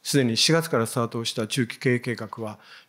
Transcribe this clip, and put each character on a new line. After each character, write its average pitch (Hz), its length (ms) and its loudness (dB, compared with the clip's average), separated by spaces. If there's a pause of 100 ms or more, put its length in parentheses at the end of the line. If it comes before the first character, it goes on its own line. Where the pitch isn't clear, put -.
す - 160 0
で 131 80 6
に 113 100 2
四 - 160 4
月 165 180 2
か 139 80 2
ら 113 100 2
ス - 80 -8
タ 117 100 2
ー - 20 -2
ト 117 160 -6
し - 100 -4
た 113 140 -4
中 120 200 0
期 - 120 -14
経 127 140 2
営 120 80 2
計 120 140 -4
画 110 280 -10
は、 107 160 -8 (300)